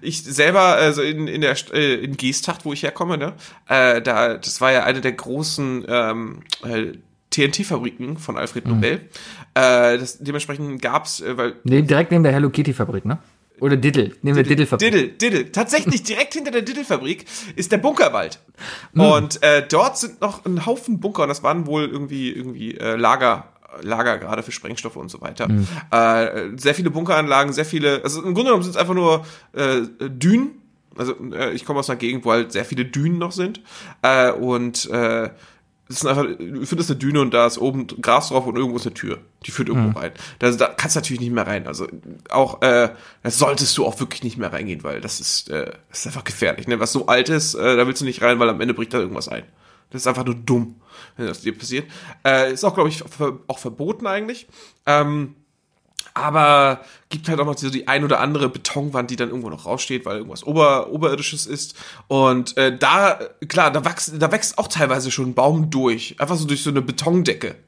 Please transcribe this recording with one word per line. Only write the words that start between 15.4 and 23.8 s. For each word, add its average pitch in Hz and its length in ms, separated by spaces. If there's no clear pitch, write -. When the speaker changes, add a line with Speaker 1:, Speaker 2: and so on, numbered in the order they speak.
Speaker 1:
Tatsächlich 214 520
direkt 269 300
hinter 294 180
der 233 120
Diddle-Fabrik 190 600
ist 180 160
der 208 60
Bunkerwald. 185 640
Speaker 2:
Mhm. 160 80
Speaker 1:
Und, 147 420
äh, 147 240
dort 220 320
sind - 200
noch 202 260
ein 175 200
Haufen 240 340
Bunker 202 240
und 139 60
das 147 140
waren 156 240
wohl 151 180
irgendwie, 139 460
irgendwie, 123 460
äh, 113 180
Lager, 117 540